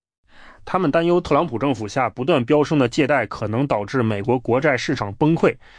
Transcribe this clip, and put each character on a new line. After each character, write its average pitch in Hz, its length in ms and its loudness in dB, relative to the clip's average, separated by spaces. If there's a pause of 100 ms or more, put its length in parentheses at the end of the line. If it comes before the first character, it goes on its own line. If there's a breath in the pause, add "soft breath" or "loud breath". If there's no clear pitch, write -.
(680 soft breath)
他 - 120 -4
们 180 120 0
担 165 160 2
忧 175 120 4
特 175 160 -2
朗 156 120 2
普 120 120 -6
政 135 160 0
府 107 140 -8
下 120 220 -2
不 123 120 -8
断 139 220 2
飙 147 180 4
升 147 160 0
的 127 80 4
借 135 200 0
贷 131 200 2
可 - 220 -8
能 120 180 -2
导 117 160 -2
致 123 200 -2
美 107 200 0
国 127 160 0
国 120 220 0
债 143 160 0
市 139 180 -4
场 107 200 -6
崩 160 200 2
溃， 165 220 0 (220 soft breath)